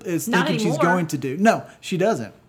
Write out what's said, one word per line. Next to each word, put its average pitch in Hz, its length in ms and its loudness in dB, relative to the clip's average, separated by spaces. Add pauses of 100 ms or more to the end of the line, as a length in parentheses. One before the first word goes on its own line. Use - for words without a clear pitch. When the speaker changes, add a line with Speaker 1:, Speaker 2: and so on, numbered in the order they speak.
Speaker 1:
is 170 220 -4
Speaker 2:
Not 208 220 2
Speaker 1:
thinking 196 180 0
she's 151 100 2
Speaker 2:
anymore. 170 180 2
Speaker 1:
going 175 140 0
to 151 100 -4
do. 135 180 -6
No, 190 260 4 (180)
she - 160 -6
doesn't. 160 380 -2 (140)